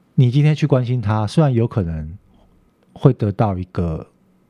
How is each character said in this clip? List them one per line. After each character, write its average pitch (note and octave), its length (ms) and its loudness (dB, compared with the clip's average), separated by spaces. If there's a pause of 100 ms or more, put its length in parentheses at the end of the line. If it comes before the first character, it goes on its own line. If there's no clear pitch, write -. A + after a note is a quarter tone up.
(160)
你 B2 160 4
今 C#3+ 120 2
天 D3+ 120 2
去 D3+ 100 -2
关 B2+ 180 2
心 B2 160 -4
他， G#2+ 280 -2
虽 D#3+ 160 2
然 C#3 100 2
有 A#2 140 2
可 G#2+ 160 -2
能 D#2+ 280 -6 (840)
会 C3+ 200 4
得 G#2 180 -2
到 G2+ 240 -2
一 F2+ 100 -6
个 E2+ 420 -6 (420)